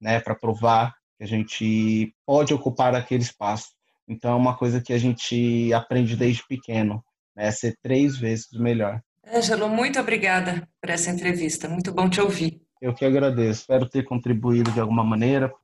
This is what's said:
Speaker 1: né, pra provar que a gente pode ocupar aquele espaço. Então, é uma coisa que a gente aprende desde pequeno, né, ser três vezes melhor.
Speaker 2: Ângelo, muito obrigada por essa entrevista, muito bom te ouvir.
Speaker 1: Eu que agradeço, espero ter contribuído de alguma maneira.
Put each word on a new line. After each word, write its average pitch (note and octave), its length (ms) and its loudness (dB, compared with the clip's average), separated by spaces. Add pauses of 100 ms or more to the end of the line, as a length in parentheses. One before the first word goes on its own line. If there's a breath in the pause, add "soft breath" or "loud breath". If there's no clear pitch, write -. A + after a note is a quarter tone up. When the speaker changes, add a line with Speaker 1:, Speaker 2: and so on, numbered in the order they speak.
Speaker 1:
né, A2 180 0
pra A2 140 -6
provar A2+ 600 2 (200)
que - 80 -18
a G2+ 40 -12
gente A2 840 0 (140)
pode C#3+ 260 2
ocupar B2+ 440 0
aquele B2 260 -2
espaço. G#2+ 460 -6 (400)
Então, A2+ 240 -4
é A#2+ 40 2
uma B2 220 2
coisa B2 240 0
que - 100 -6
a A#2+ 60 2
gente A#2+ 760 0
aprende A#2 440 0
desde A#2+ 320 0
pequeno, A2 560 -4 (320)
né, G#2+ 160 -2
ser A2+ 320 -4
três C3+ 340 2
vezes A2+ 360 -4
melhor. A2+ 460 -2 (320)
Speaker 2:
Ângelo, G#3+ 380 0
muito C4 300 0
obrigada F#3 680 0 (140)
por E3+ 80 -10
essa E3+ 220 -2
entrevista, F3 580 -2
muito F3+ 240 -4
bom F#3 160 2
te G3 100 -2
ouvir. E3+ 400 0 (220)
Speaker 1:
Eu B2 120 -2
que C3+ 120 -2
agradeço, B2+ 560 2
espero C3 260 2
ter C3+ 160 -2
contribuído A#2+ 680 0
de A#2 80 -2
alguma A2+ 240 2
maneira. A#2+ 500 2 (100)